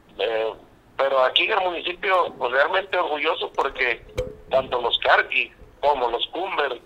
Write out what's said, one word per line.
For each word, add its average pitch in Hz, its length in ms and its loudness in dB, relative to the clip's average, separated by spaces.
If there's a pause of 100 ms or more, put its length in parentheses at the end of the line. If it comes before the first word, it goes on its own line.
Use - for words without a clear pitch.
(180)
eh, 110 340 -2 (440)
pero 135 280 2
aquí - 200 0
en 208 80 -2
el 202 120 0
municipio, 180 760 0
pues 123 140 -2
realmente 180 440 2
orgulloso 160 580 -2
porque 131 500 -2 (460)
tanto 131 300 0
los 117 200 0
Carqui 139 500 2 (300)
como 135 300 2
los 117 180 -2
Cumber, 147 580 -4